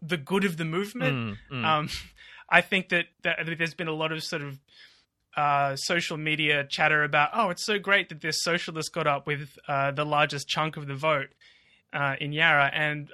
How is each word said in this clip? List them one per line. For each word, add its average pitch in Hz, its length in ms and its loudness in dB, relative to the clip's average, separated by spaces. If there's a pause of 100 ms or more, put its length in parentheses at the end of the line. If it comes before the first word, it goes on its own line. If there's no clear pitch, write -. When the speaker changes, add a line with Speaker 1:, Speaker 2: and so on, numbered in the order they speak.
Speaker 1:
the 170 160 -4
good 185 260 0
of 175 140 -2
the 165 80 -4
movement. 180 720 -4 (140)
Speaker 2:
Mm, 135 80 -8
mm. 123 60 -2
Speaker 1:
Um, 156 280 2
<laughs> - 60 -8 (520)
I 175 100 8
think 185 280 -2
that, 170 160 0 (180)
that 170 140 -2 (220)
there's 165 160 -4
been 165 140 -6
a 160 40 -2
lot 156 180 -2
of 156 120 -6
sort 156 180 -6
of, 139 180 -10 (800)
uh, 143 380 2
social 170 420 -2
media 151 500 0
chatter 151 360 4
about, 147 300 4
"Oh, 208 180 2
it's - 120 -6
so 208 140 0
great 196 320 2
that 151 120 -14
this 156 200 -2
socialist 165 500 -2
got 160 140 -2
up 143 220 0
with, 147 280 -6 (120)
uh, 139 240 0
the 147 120 -2
largest 147 460 0
chunk 156 260 -2
of 147 120 -10
the 139 80 -6
vote, 139 340 0 (640)
uh, 143 260 0
in 147 140 -6
Yarra." 147 400 6
And 151 400 -2